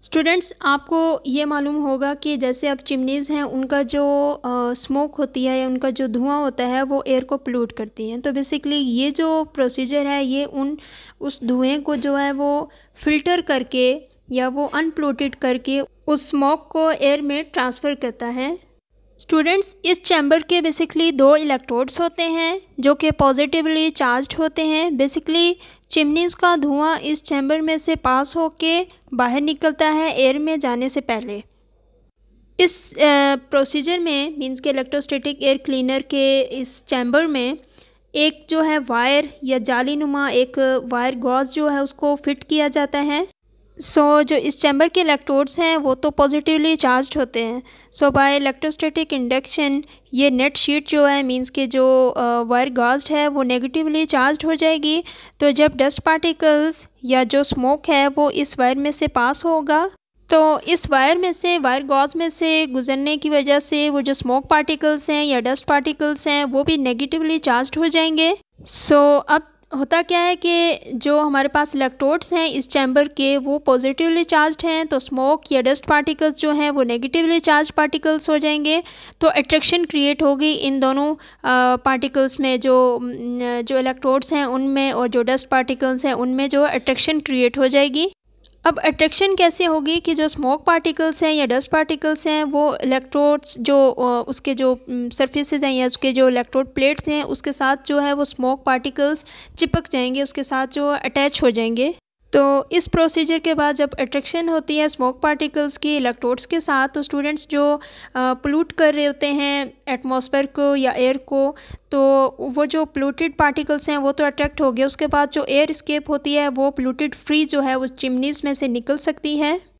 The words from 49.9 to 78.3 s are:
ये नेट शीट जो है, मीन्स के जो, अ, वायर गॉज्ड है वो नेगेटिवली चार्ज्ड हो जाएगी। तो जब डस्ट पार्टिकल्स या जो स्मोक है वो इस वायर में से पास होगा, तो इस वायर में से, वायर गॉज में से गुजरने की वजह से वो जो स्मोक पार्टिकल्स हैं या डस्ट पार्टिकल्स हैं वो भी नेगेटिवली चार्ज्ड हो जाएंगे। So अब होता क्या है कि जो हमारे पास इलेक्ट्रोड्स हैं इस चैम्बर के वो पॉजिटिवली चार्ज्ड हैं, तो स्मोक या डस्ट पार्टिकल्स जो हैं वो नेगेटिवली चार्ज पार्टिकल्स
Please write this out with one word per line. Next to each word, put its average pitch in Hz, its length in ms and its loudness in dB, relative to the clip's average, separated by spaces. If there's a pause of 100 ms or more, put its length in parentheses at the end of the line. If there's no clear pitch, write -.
ये 277 160 4
नेट 262 260 0
शीट 294 320 0
जो 294 180 4
है, 277 160 2
मीन्स 254 280 -4
के 269 160 -2
जो, 262 420 4
अ, 240 340 0
वायर 240 280 0
गॉज्ड 254 420 0
है 294 160 2
वो 285 140 -2
नेगेटिवली 269 600 0
चार्ज्ड 294 400 0
हो 320 100 0
जाएगी। 320 500 0 (360)
तो 285 120 4
जब 294 240 2
डस्ट 269 240 0
पार्टिकल्स 320 880 0 (160)
या 254 200 2
जो 277 180 2
स्मोक 277 460 0
है 277 200 4
वो 285 220 2
इस - 280 -4
वायर 254 180 2
में 285 140 -2
से 294 160 -2
पास 269 380 0
होगा, 320 460 0 (400)
तो 311 300 6
इस 339 300 -2
वायर 285 280 4
में 359 140 0
से, 349 260 0
वायर 269 240 0
गॉज 277 340 2
में 330 120 -2
से 320 380 0
गुजरने 269 500 -2
की 302 140 -2
वजह 285 280 4
से 294 320 0
वो 285 120 0
जो 269 100 0
स्मोक 262 340 -2
पार्टिकल्स 302 640 0
हैं 294 140 0
या 269 160 0
डस्ट 254 260 -4
पार्टिकल्स 294 640 -2
हैं 285 160 0
वो 269 200 0
भी 320 120 0
नेगेटिवली 285 600 -2
चार्ज्ड 269 400 -2
हो 330 100 2
जाएंगे। 320 480 2 (280)
So 285 640 4
अब - 240 0 (240)
होता 302 260 0
क्या 349 180 0
है 359 160 2
कि 339 420 2 (160)
जो 285 260 2
हमारे 285 280 2
पास 294 280 -2
इलेक्ट्रोड्स 269 560 0
हैं 330 160 2
इस 262 200 -4
चैम्बर 277 400 2
के 277 280 0
वो 277 220 -2
पॉजिटिवली 285 640 2
चार्ज्ड 311 420 2
हैं, 320 200 0
तो 311 120 -2
स्मोक 269 440 0 (100)
या 269 80 4
डस्ट 262 260 0
पार्टिकल्स 302 500 0
जो 302 160 0
हैं 294 180 0
वो 285 120 0
नेगेटिवली 269 580 0
चार्ज 302 300 2
पार्टिकल्स 311 600 0